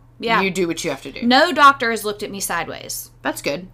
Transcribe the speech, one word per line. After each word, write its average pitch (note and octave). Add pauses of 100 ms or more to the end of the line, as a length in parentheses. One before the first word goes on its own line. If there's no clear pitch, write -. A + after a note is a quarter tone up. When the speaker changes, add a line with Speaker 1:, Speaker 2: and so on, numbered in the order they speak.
(200)
Speaker 1:
Yeah. A3
Speaker 2:
you G3
do E3+
what E3
you E3
have C3+
to -
do. -
Speaker 1:
No C#4+
doctor C4+
has G#3
looked G#3
at -
me G3
sideways. - (120)
Speaker 2:
That's D4
good. E3+